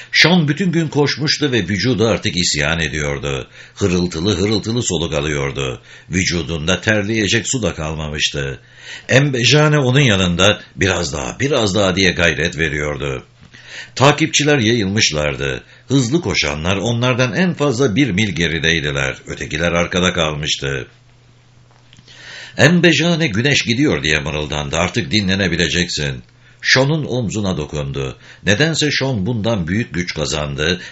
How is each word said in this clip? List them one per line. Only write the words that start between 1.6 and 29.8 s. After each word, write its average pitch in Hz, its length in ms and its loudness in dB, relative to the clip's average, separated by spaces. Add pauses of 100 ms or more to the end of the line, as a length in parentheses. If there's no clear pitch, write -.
artık 101 300 0
isyan 80 420 0
ediyordu. 71 680 -4 (280)
Hırıltılı 90 640 0
hırıltılı 107 460 -2
soluk 82 300 -2
alıyordu. 69 680 -4 (280)
Vücudunda 82 720 -2
terleyecek 107 680 0
su 127 160 -2
da 82 100 0
kalmamıştı. 76 880 -6 (500)
Embejane 143 680 4
onun 131 220 2
yanında 95 640 4 (140)
"Biraz 87 380 0
daha, 67 260 -6
biraz 120 360 0
daha." 95 200 2
diye 92 160 4
gayret 82 460 0
veriyordu. 73 640 -2 (720)
Takipçiler 147 640 4
yayılmışlardı. 76 1040 0 (240)
Hızlı 135 340 2
koşanlar 78 560 0
onlardan 120 560 0
en 170 200 0
fazla 139 420 0
bir 143 160 2
mil 101 180 2
gerideydiler. 76 840 0 (120)
Ötekiler 76 440 -4
arkada 87 420 0
kalmıştı. 73 720 -4 (1700)
Embejane 165 680 4
"Güneş 120 340 0
gidiyor." 113 420 0
diye 78 160 2
mırıldandı. 73 580 -4
"Artık 92 340 -2
dinlenebileceksin." 87 1120 0 (400)
Sean'un 139 420 2
omzuna 98 520 -2
dokundu. 69 600 -6 (280)
Nedense 147 460 2
Sean 131 340 -2
bundan 107 420 -2
büyük 104 260 -2